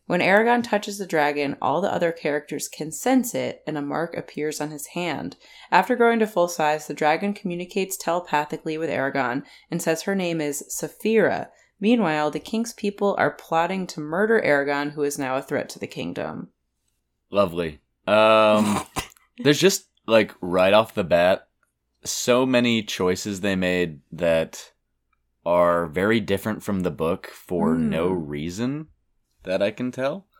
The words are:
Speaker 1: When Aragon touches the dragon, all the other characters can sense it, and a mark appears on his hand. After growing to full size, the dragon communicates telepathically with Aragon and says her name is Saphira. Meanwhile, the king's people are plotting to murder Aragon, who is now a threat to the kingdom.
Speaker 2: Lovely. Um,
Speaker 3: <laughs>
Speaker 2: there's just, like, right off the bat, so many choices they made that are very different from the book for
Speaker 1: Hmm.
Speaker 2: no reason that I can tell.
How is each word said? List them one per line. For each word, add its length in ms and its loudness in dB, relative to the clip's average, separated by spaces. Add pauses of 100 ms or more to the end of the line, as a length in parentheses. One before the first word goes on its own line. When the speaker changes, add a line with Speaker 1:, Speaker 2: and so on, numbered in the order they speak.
Speaker 1:
When 160 0
Aragon 400 4
touches 380 -4
the 60 -8
dragon, 560 0
all 200 0
the 120 -2
other 200 0
characters 560 -4
can 240 -10
sense 420 0
it, 320 -4
and 100 -4
a 40 -6
mark 340 -4
appears 460 -6
on 100 -6
his 160 -14
hand. 480 -6 (340)
After 280 4
growing 220 4
to 80 2
full 200 2
size, 400 -2
the 60 -8
dragon 400 0
communicates 640 -6
telepathically 800 -2
with 120 -4
Aragon 540 -2 (260)
and 120 -4
says 220 -2
her 120 -2
name 240 -2
is 240 -4 (100)
Saphira. 760 0 (320)
Meanwhile, 500 2
the 80 -6
king's 320 -6
people 480 -2
are 120 2
plotting 560 -2
to 120 -12
murder 420 0
Aragon, 500 0
who 120 -4
is 160 -2
now 160 -2
a 60 -2
threat 300 -4
to 80 -18
the 80 -8
kingdom. 600 -8 (840)
Speaker 2:
Lovely. 520 0 (260)
Um, 760 6 (260)
Speaker 3:
<laughs> 320 -14
Speaker 2:
there's 160 4
just, 280 2 (180)
like, 340 4
right 340 2
off 220 4
the 80 0
bat, 460 2 (560)
so 400 2
many 380 2
choices 580 -2
they 160 0
made 420 0 (140)
that 580 0 (720)
are 420 4
very 340 2
different 420 -4
from 180 -4
the 100 0
book 360 -4
for 480 -2
Speaker 1:
Hmm. 140 0
Speaker 2:
no 200 0
reason 800 -6 (560)
that 180 -2
I 100 2
can 200 -6
tell. 340 -6 (140)